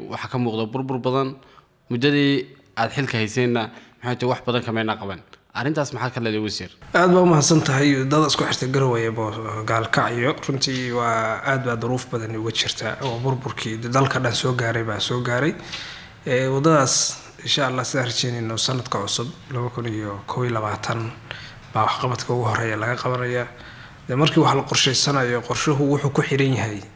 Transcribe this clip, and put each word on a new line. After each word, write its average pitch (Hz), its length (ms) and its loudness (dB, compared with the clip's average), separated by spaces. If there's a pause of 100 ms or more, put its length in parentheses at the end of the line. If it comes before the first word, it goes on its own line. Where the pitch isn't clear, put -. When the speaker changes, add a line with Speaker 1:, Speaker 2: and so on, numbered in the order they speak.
Speaker 1:
waxaa 110 220 -10
ka 131 60 -4
muuqda 113 340 0
burbur 131 280 -4
badan. 131 360 0 (540)
Muddadii 139 560 4 (300)
aad 113 160 0
xilka 127 260 -2
haysayna, 113 520 0 (340)
maxay 123 140 -2
tahay, 123 120 0
wax 127 160 0
badan 117 180 0
kamayna 110 340 -2
qaban. 95 220 -8 (360)
Arrintaas 139 380 -2
maxaa 123 180 -4
ka - 80 -8
leedahay, 107 240 0
wasiir? 98 280 -6 (220)
Speaker 2:
Aad 180 200 6
baa 180 80 8
u 180 40 8
mahadsan 156 380 6
tahay. 139 400 4
Dad 147 240 4
isku 139 160 0
xirtay - 280 -2
Garowe 131 280 2
iyo 113 140 0
Bo-, 107 500 -4
Gaalkacyo. 120 720 0 (120)
Runtii 127 440 -2
waa 113 540 0
aad 135 200 2
baa - 100 0
duruuf 117 360 -2
badan 113 240 -6
uga 113 160 -4
jirta - 520 -4
oo 120 160 -2
burburkii 123 580 -2 (100)
dalka 135 320 2
dhan 123 160 0
soo 131 180 0
gaaray 117 300 0
baa 104 160 -2
soo 123 220 -2
gaaray. 123 320 0 (720)
Ee, 131 220 2
waddadaas 139 760 4 (220)
Insha 139 240 0
Allah, 127 160 0
sidaan 127 240 0
rajeynayno, 117 500 -2
sanadka 131 420 -2
cusub, 131 280 -2 (240)
laba 123 180 -4
kun 117 180 -6
iyo 104 400 -6
kow 123 160 -4
iyo 120 100 -2
labaatan, 113 580 -4 (640)
baa 110 120 2
waxqabadka 127 480 -2
ugu 120 140 0
horreeya 113 300 0
laga 117 180 -2
qabanayaa. 123 520 -2 (600)
Dee, 123 80 -2
markii 156 260 4
wax 143 140 4
la 139 80 2
qorsheysanayo, 127 800 2
qorshuhu 143 500 0
wuxuu 143 200 2
ku 156 100 4
xiran 135 340 2
yahay 104 240 -2 (160)